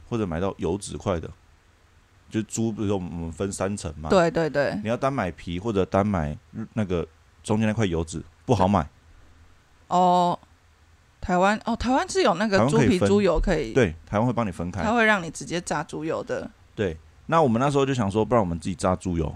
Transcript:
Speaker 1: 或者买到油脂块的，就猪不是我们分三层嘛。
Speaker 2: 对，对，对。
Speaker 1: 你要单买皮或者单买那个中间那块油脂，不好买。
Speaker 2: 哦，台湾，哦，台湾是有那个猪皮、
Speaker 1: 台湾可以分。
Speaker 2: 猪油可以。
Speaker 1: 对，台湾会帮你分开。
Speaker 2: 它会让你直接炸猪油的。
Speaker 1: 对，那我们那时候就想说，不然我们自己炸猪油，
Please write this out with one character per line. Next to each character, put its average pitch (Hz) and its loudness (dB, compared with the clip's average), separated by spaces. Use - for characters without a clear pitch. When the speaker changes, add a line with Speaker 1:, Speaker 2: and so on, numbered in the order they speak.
Speaker 1:
或 120 -4
者 107 -2
买 80 -4
到 95 -2
油 90 -2
脂 - -12
块 87 -2
的， 76 -10
就 110 -2
猪 113 -4
不 107 -6
是 101 0
我 98 -2
们 82 -8
分 98 -6
三 98 -4
层 85 -8
嘛。 78 -10
Speaker 2:
对， 170 4
对， 165 -2
对。 135 -2
Speaker 1:
你 107 -4
要 117 0
单 135 -2
买 107 -2
皮 87 -8
或 110 -4
者 95 2
单 98 2
买 80 -2
那 110 -2
个 85 -2
中 - -2
间 110 2
那 107 0
块 107 0
油 82 -2
脂， 82 -8
不 131 2
好 95 4
买。 92 2
Speaker 2:
哦， 180 2
台 - -2
湾， 196 4
哦， 233 -2
台 226 -2
湾 311 2
是 381 0
有 262 4
那 214 0
个 196 4
猪 113 6
皮、 135 2
Speaker 1:
台 - 4
湾 120 6
可 - 6
以 180 2
分。 101 4
Speaker 2:
猪 208 6
油 170 4
可 165 2
以。 113 -6
Speaker 1:
对， 101 4
台 104 0
湾 120 2
会 127 2
帮 117 0
你 95 -4
分 85 -6
开。 92 -6
Speaker 2:
它 214 0
会 240 2
让 208 2
你 160 -10
直 - -14
接 143 -6
炸 160 -4
猪 156 -10
油 131 -4
的。 - -6
Speaker 1:
对， 92 -2
那 165 2
我 147 4
们 113 2
那 139 2
时 139 0
候 139 4
就 135 -2
想 117 0
说， 107 2
不 107 0
然 113 4
我 92 -2
们 85 -4
自 95 -6
己 90 -4
炸 92 2
猪 90 -4
油， 80 0